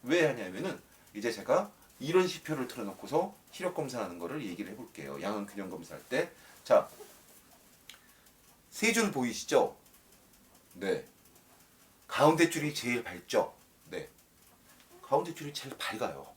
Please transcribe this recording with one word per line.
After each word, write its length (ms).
왜 220
하냐면은 540
이제 180
제가 400
이런 280
시표를 400
틀어놓고서 680
시력 220
검사하는 460
거를 260
얘기를 260
해볼게요. 500
양은 260
균형 220
검사할 400
때. 220
자, 260
세 200
줄 200
보이시죠? 640
네. 320
가운데 420
줄이 240
제일 300
밝죠? 500
네. 200
가운데 320
줄이 200
제일 240
밝아요. 580